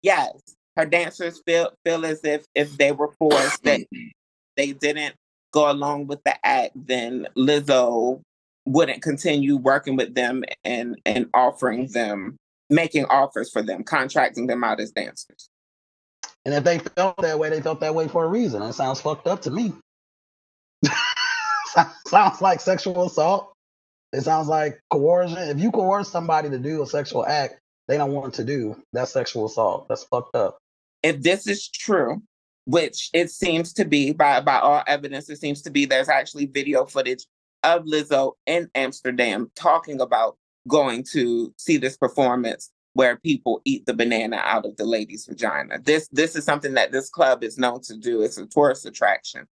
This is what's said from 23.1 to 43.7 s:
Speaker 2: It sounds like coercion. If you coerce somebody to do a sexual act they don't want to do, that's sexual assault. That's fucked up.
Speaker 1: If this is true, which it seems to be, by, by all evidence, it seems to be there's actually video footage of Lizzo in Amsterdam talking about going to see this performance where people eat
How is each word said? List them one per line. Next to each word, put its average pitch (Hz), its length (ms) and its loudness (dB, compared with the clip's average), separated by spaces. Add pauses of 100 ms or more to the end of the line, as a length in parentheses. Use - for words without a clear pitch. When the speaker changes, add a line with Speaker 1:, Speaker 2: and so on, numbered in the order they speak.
Speaker 2:
It 135 80 -2
sounds 160 260 0
like 151 320 -2 (120)
coercion. 170 460 2
If 151 220 -4
you 214 120 2
coerce 196 380 0
somebody 160 400 0
to 139 100 -4
do 147 220 -4
a 135 60 -4
sexual 143 380 -4
act 143 340 -2 (280)
they 147 100 2
don't 143 160 0
want 135 220 -6
to 139 80 -4
do, 117 320 -4 (180)
that's 123 200 -4
sexual 117 320 -2
assault. 107 420 -2
That's - 160 -6
fucked - 320 -4
up. 104 220 0 (460)
Speaker 1:
If 151 180 0
this 185 260 2
is 202 220 -4
true, 170 520 -2 (440)
which 151 480 0
it 170 180 2
seems 165 420 -2
to 202 120 0
be, 147 260 2
by, 147 300 4
by 135 180 2
all 143 280 4
evidence, 143 420 -4
it 147 80 -14
seems 147 260 -6
to 170 60 -12
be 143 160 2
there's 131 240 2
actually 143 380 0
video 139 380 0
footage 127 400 -4 (380)
of 165 220 4
Lizzo 147 480 2 (120)
in 170 300 -2
Amsterdam 123 800 -2
talking 156 460 0
about 113 340 0 (320)
going 131 360 2 (100)
to 120 440 0
see 156 200 2
this 131 180 -2
performance 123 760 0 (220)
where 127 240 4
people 131 460 -2
eat 135 220 -2